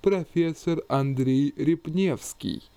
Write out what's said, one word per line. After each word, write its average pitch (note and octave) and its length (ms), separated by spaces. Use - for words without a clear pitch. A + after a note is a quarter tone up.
профессор E3+ 840
Андрей C#3 680
Репневский. E3 1040